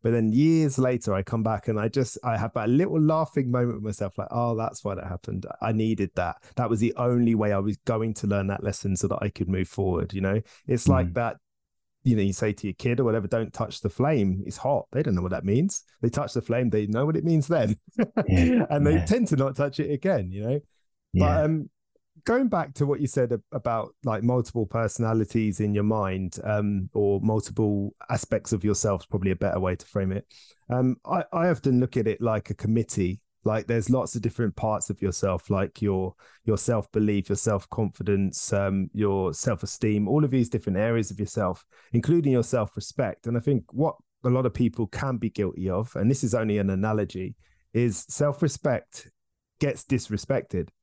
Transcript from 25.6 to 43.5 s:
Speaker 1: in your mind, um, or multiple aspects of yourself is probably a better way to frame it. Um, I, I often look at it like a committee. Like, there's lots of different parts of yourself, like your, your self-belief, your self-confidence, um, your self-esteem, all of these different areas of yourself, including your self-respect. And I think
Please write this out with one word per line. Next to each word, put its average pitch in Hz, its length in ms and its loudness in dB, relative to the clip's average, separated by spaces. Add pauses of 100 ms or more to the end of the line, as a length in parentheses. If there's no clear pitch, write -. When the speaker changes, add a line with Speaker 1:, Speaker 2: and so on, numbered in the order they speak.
Speaker 1:
in 104 140 2
your 104 100 2
mind, 95 580 -2
um, 104 500 -2
or 101 280 2
multiple 104 760 0 (160)
aspects - 420 -2
of 104 120 0
yourself 101 380 2
is - 40 -20
probably 95 240 0
a 92 60 0
better 92 240 -2
way 92 160 -2
to - 100 -14
frame 95 240 -2
it. 98 160 -6 (420)
Um, 127 360 0
I, 185 280 -2
I 175 180 0
often 131 280 2
look 127 180 0
at 110 120 0
it 107 120 -2
like 110 300 -2
a 104 40 -2
committee. 104 680 0 (240)
Like, 110 240 0
there's 113 220 0
lots 127 260 2
of 113 60 -4
different 113 340 -2
parts 107 340 -2
of 95 100 -6
yourself, 92 500 -2
like 98 300 -2
your, 95 340 -2 (300)
your 107 140 2
self-belief, 104 720 0
your 101 80 0
self-confidence, 98 1160 -2
um, 98 400 0
your 98 400 2
self-esteem, 104 760 0
all 147 160 4
of 127 80 0
these 123 160 4
different 98 300 -2
areas 113 340 0
of 95 80 -10
yourself, 98 440 -4 (280)
including 143 400 2
your 123 100 4
self-respect. - 840 -4
And 120 80 0
I 120 40 0
think 131 320 -2